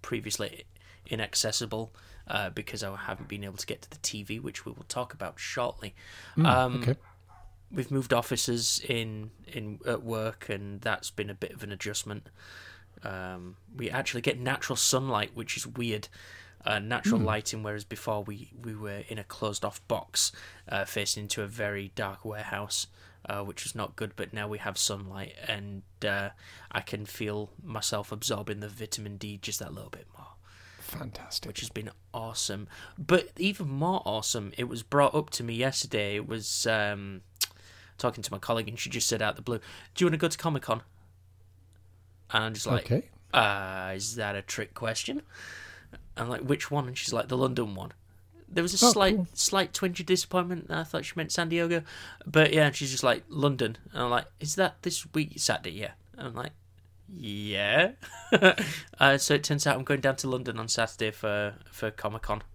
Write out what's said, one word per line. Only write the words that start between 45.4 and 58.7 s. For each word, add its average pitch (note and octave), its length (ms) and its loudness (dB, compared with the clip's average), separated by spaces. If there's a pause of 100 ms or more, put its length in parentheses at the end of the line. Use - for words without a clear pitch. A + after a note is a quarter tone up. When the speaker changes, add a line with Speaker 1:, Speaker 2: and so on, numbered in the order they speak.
Speaker 1:
I'm A#2 120 -2
like, B2 120 -2
"Which C#3+ 300 0
one?" C#3+ 160 2
And B2+ 100 -6
she's - 160 -2
like, A2+ 140 2
"The C3 100 0
London B2 380 2
one." F#2 160 -8 (560)
There E3+ 160 0
was F3+ 180 2
a A#3+ 40 10
Speaker 2:
Oh, A#3+ 60 12
Speaker 1:
slight, G3+ 240 6
Speaker 2:
cool. F3+ 180 2
Speaker 1:
slight - 400 2
twinge F3+ 260 0
of E3 60 -4
disappointment. F3+ 640 2
I D#3+ 140 0
thought E3 220 -2
she - 100 -8
meant D#3 160 -2
San E3 180 2
Diego. E3+ 340 4 (420)
But D#3 280 8
yeah, D3+ 180 8
she's C3+ 200 -2
just C3 120 0
like, A#2+ 240 6
"London." C3 500 2 (140)
And - 120 0
I'm B2 60 2
like, A#2+ 180 2 (120)
"Is D3 160 -2
that - 280 2
this - 300 -2
week, D#3 240 0
Saturday?" - 340 0
"Yeah." G2+ 200 -6 (260)
And C3+ 100 -8
I'm A#2 80 -8
like, C#3+ 180 -6 (560)
"Yeah." G#2 840 2 (400)
<laughs> G3 300 8 (360)